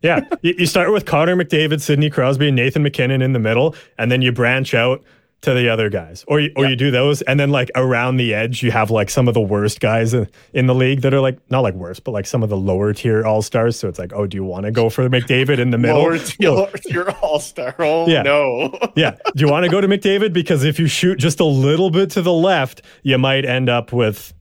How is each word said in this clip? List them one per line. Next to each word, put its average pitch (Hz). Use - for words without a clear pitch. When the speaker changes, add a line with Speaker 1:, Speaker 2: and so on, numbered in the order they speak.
Speaker 1:
Yeah. 170
Speaker 2:
<laughs> 349
Speaker 1:
You, 175
you 175
start 185
with 214
Connor 165
McDavid, 156
Sidney 147
Crosby, 139
and 139
Nathan 135
MacKinnon 135
in 131
the 127
middle, 120
and 117
then 127
you 123
branch 123
out 127
to 139
the 123
other 110
guys. 87
Or 147
you, 147
or 135
Speaker 2:
Yeah. 135
Speaker 1:
you 131
do 135
those, 139
and 135
then, 139
like, 127
around 127
the 120
edge, 113
you 120
have, 110
like, 107
some 127
of 117
the 117
worst 104
guys 113
in, 113
in 131
the 127
league 131
that 135
are, 139
like, 131
not, 127
like, 107
worst, 92
but, 135
like, 101
some 120
of 107
the 101
lower 98
tier 110
all-stars. 110
So 110
it's 90
like, 90
oh, 104
do 98
you 95
wanna 95
go 113
for 127
McDavid 127
in 123
the 117
middle? 147
Speaker 2:
Lower 165
tier, -
Speaker 1:
Well 131
Speaker 2:
lower 196
tier 180
all-star. 147
Oh, 165
Speaker 1:
Yeah. 156
Speaker 2:
no. 139
<laughs> -
Speaker 1:
Yeah. 156
Do 147
you 143
wanna 175
go 185
to 196
McDavid? 196
Because 160
if 151
you 165
shoot 180
just 160
a 175
little 147
bit 180
to 196
the 175
left, 165
you 135
might 135
end 127
up 120
with 110